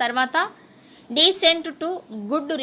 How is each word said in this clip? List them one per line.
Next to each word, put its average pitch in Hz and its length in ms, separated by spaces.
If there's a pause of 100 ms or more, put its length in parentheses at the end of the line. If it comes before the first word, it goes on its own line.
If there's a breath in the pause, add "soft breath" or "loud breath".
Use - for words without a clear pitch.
తర్వాత 254 340 (800 loud breath)
decent 330 480 (160)
to 320 80 (400)
good 285 200 (140)